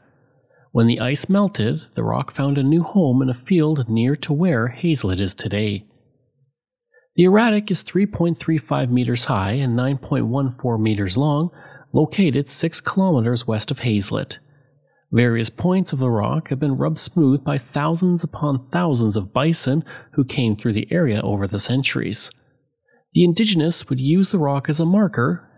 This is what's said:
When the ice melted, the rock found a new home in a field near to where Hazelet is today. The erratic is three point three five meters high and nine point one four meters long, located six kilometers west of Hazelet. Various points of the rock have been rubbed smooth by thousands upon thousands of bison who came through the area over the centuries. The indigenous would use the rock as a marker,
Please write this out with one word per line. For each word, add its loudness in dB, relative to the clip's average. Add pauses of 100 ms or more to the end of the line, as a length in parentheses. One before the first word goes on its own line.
(720)
When 4
the 0
ice -2
melted, 0 (120)
the -4
rock -4
found -2
a 0
new 2
home 2
in 0
a -2
field 0
near 0
to -6
where 0
Hazelet -2
is -4
today. -4 (1300)
The 6
erratic 2
is 2
three 0
point -2
three 0
five -2
meters 0
high -2
and -2
nine 0
point -2
one -2
four -2
meters 0
long, 0 (420)
located 2
six 2
kilometers 0
west -2
of -8
Hazelet. -2 (760)
Various 2
points 0
of -2
the 0
rock -2
have -4
been -2
rubbed 0
smooth 2
by -2
thousands -2
upon -4
thousands 0
of -6
bison 0 (280)
who 2
came 0
through -2
the -4
area 0
over -2
the -4
centuries. -2 (840)
The 6
indigenous 2
would -2
use 2
the -2
rock -2
as 0
a 2
marker, 0